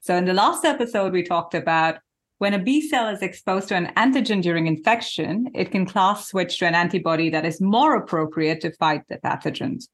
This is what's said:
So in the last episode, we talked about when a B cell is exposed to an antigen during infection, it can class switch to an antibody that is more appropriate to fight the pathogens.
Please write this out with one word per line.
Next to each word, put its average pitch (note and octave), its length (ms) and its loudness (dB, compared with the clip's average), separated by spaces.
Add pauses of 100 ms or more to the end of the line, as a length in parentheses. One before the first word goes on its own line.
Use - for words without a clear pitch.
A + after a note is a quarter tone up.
So - 140 -2
in F3+ 120 2
the F#3 80 2
last C4+ 300 2
episode, A#3 480 0
we F3+ 100 0
talked E3+ 320 -2
about E3 420 2 (420)
when G3+ 140 0
a G3+ 60 0
B C#4 280 2
cell B3 220 0
is G3 140 -6
exposed F#3+ 460 -4
to G3+ 80 0
an F3 200 -2
antigen A3 460 2
during E3+ 240 2
infection, F3 880 -2
it - 160 -4
can F#3+ 160 0
class G3+ 420 0
switch F3+ 300 -4
to F#3 80 0
an E3+ 80 2
antibody E3+ 560 2
that D#3+ 160 -2
is D#3+ 140 -4
more A#3 340 4
appropriate D#3+ 680 -2
to D#3+ 100 -4
fight D#3 360 0
the - 100 -10
pathogens. - 760 -4